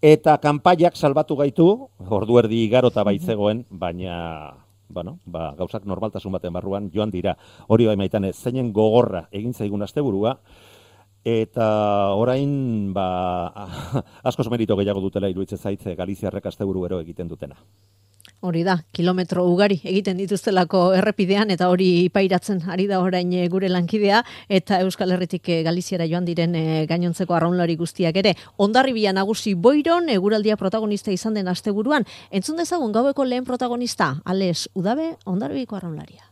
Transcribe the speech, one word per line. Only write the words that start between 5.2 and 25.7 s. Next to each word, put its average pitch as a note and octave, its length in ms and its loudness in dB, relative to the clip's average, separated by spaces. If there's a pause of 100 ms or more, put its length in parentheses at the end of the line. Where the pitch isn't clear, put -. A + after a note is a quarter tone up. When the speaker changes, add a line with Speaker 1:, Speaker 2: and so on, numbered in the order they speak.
Speaker 1:
ba, E2 320 -8
gauzak F#2+ 320 -8
normaltasun F#2+ 480 -6
baten F2 160 -6
barruan G2 400 -6
joan G#2+ 180 -2
dira. F2+ 240 -2 (320)
Hori A2+ 220 4
bai, G#2 80 2
Maitane, G2 360 -2
zeinen B2 400 -4
gogorra G#2+ 580 2
egin G#2+ 220 -6
zaigun G#2 300 -6
asteburua, A2+ 540 -2 (880)
eta A2+ 420 -2 (520)
orain, B2 760 -2
ba, F#2+ 140 -2 (760)
<laughs> - 460 -6
askoz A#2 240 -4
merito A2+ 240 0
gehiago G2 240 -2
dutela G2 300 -4
iruditzen F#2+ 260 -8
zait, G2+ 300 -8
eh, F2 120 -8
galiziarrek F#2+ 520 -6
asteburu F#2+ 340 -4
ero F2+ 160 -6
egiten E2 300 -10
dutena. C#2+ 280 -14 (840)
Speaker 2:
Hori E3+ 240 -2
da, F#3 60 2 (180)
kilometro F3+ 560 0
ugari F#3+ 300 4 (100)
egiten F#3+ 320 -2
dituztelako F#3+ 600 0 (180)
errepidean, G3+ 560 2
eta F3+ 180 2
hori F#3 140 4 (240)
ipairatzen F#3+ 480 0 (160)
ari F#3+ 160 0
da G3 100 0
orain, F3+ 400 0
eh, F3 80 2
gure F#3 240 0
lankidea, G3 480 2 (300)
eta F#3+ 340 2
Euskal F#3 320 0
Herritik, F3+ 320 -4
eh, E3 160 0
Galiziara E3+ 480 -2